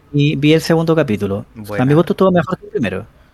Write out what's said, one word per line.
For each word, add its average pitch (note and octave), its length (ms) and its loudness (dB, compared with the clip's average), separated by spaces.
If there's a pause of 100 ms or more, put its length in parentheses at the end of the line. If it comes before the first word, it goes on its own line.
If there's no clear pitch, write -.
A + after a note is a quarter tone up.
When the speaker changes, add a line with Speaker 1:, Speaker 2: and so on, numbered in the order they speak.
(100)
Speaker 1:
vi, D3 260 0
vi D3 160 2
el D#3+ 80 4
segundo E3 360 0
capítulo. G#2 580 -2
Speaker 2:
Buena. G#2 300 -6
Speaker 1:
A - 20 2
mi C#3+ 80 4
gusto F3 200 2
estuvo F#3+ 180 2
mejor F3 260 0
que - 80 -20
el - 60 -20
primero. G#2+ 340 -4 (280)